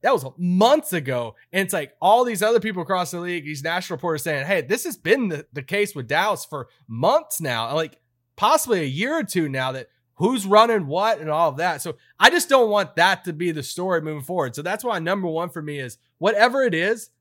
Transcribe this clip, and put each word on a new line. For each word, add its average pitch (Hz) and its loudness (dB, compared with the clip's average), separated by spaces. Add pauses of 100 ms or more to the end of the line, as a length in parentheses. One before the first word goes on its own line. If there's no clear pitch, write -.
that 254 4
was 143 -2 (120)
months 190 2
ago. 127 -4 (160)
And 190 -2
it's 190 -6
like 151 -4
all 220 6
these 220 -2
other 220 4
people 185 -4
across 180 -2
the 175 -8
league, 175 -6
these 147 -10
national 170 -4
reporters 156 -4
saying, 147 -2
"Hey, 180 0
this 175 -2
has 302 -6
been 226 2
the, 151 -6
the 131 -10
case 202 -2
with 127 -8
Dallas 180 0
for 135 -10 (180)
months 185 0
now, 120 -4
like, 160 -4 (380)
possibly 240 2
a 151 -2
year 202 -2
or 294 -2
two 170 -2
now, 131 -4
that 131 -12 (280)
who's 208 0
running 208 4
what 190 0
and 156 -8
all 156 2
of 135 -6
that." 165 -2
So 170 -8 (240)
I 240 10
just 339 2
don't 254 6
want 202 0
that 185 4
to 175 -6
be 170 -4
the 151 -6
story 175 -2
moving 151 -8
forward. 170 -2
So 147 -10
that's 190 -6
why 220 -2
number 185 -2
one 160 -4
for 165 -10
me 147 -8
is 127 -12 (200)
whatever 226 2
it 233 2
is 196 -2 (120)